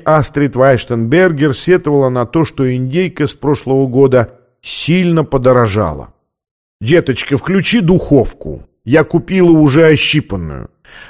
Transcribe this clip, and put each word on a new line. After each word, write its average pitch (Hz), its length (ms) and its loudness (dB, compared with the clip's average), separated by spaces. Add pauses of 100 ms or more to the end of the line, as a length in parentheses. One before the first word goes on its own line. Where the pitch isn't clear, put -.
Астрид 147 520 -2
Вайштенбергер 135 1000 0
сетовала 147 540 0
на 123 160 -2
то, 165 200 -2
что 131 300 -4
индейка 139 520 -4
с - 60 -6
прошлого 135 540 -2
года 127 520 0 (220)
сильно 170 640 0
подорожала. 110 920 0 (680)
«Деточка, 139 560 -2
включи 196 440 -2
духовку. 139 840 0 (200)
Я 147 200 2
купила 175 480 0
уже 156 340 4
ощипанную. 92 840 -2 (400)